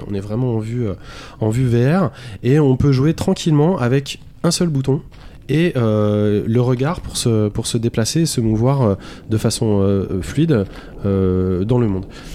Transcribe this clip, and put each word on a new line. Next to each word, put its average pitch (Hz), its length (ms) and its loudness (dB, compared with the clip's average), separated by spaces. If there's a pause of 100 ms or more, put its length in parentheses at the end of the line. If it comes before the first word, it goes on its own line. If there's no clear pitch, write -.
on 101 60 -6
est 98 60 -4
vraiment 113 340 -2
en 113 60 0
vue, 117 260 -4
euh, 92 80 -2 (460)
en 110 80 0
vue 127 180 2
V 120 260 4
R, 180 200 2 (320)
et 139 160 4
on 131 160 4
peut 143 160 4
jouer 139 220 2
tranquillement 170 640 2
avec 135 420 -2 (240)
un 170 80 2
seul 175 160 0
bouton 135 320 0 (480)
et, 160 280 2
euh, 104 680 2
le 117 140 2
regard 131 400 0
pour - 160 -10
se, 110 320 2
pour 110 180 -6
se - 100 -2
déplacer 117 440 -2
et 160 60 2
se 131 140 -4
mouvoir, 117 420 2
euh, 101 120 4 (340)
de 110 80 0
façon, 107 460 0
euh, 98 400 0
fluide, 143 420 0 (400)
euh, 92 600 2
dans 123 140 2
le 117 100 2
monde. 92 180 -4 (280)